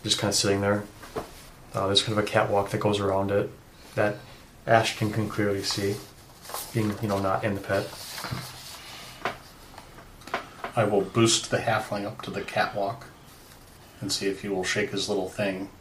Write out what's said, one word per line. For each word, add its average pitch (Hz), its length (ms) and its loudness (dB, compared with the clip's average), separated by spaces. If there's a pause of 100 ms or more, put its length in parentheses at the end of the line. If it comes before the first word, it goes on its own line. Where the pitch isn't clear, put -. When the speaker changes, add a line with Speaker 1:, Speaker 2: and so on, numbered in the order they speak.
Speaker 1:
just 107 160 2
kinda 101 140 2
sitting 98 280 4
there. 101 220 2 (880)
Uh, 98 140 0
there's 101 140 4
kind 107 160 0
of 104 60 2
a 104 40 -2
catwalk 101 440 2
that - 80 0
goes 101 200 4
around 98 320 2
it 101 180 2 (460)
that 104 200 2 (500)
Ashton 110 480 4
can 107 160 0
clearly 101 340 0
see, 101 320 0 (760)
being, 107 280 2
you 110 60 -2
know, 98 120 2
not 95 240 2
in 104 120 2
the 95 60 -6
pit. 98 260 0 (3000)
Speaker 2:
I 113 80 4
will 101 180 4
boost 110 500 4
the 117 60 2
halfling 107 480 0
up - 180 -8
to 98 80 -8
the 98 100 -4
catwalk 98 640 -2 (960)
and 98 100 -2
see - 160 0
if 95 140 -2
he - 80 -4
will 98 140 0
shake - 280 0
his 98 180 -2
little 95 200 0
thing 98 400 -2 (120)